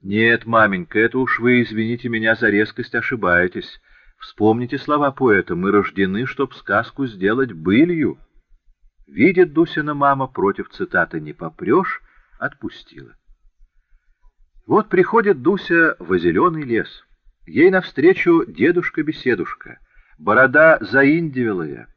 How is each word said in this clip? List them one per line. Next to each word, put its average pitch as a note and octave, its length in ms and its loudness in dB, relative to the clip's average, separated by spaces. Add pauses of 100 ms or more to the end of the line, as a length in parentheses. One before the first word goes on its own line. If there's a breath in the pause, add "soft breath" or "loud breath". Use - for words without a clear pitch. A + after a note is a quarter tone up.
Нет, A2+ 460 0
маменька, G#2 500 0
это A2+ 220 0
уж B2+ 200 -4
вы B2 220 2
извините A2+ 480 -6
меня A2+ 240 -2
за A2 160 0
резкость, G#2+ 460 -2
ошибаетесь. F#2 840 -2 (380 soft breath)
Вспомните A#2+ 640 -2
слова D3 320 -2
поэта: G#2 440 0
«Мы F#2 160 -2
рождены, G2 540 0
чтоб C3 300 -6
сказку A#2 500 -4
сделать A2 460 -2
былью». G#2+ 680 0 (880)
Видит E3 480 2
Дусина D3+ 400 -2
мама, C#3 320 2
против G2 440 -4
цитаты F2 500 -4
не D2+ 140 -14
попрёшь, G2 680 -4 (380)
отпустила. - 760 -14 (1500)
Вот E3 240 0
приходит F#3 540 2
Дуся E3+ 560 2
во F2+ 180 -2
Зелёный A#2+ 460 0
лес. A2+ 400 -6 (420)
Ей A#2+ 240 4
навстречу F3 760 2
дедушка-беседушка, D3+ 1300 -4 (380)
борода B2+ 640 4
заиндивелая B2 1160 -2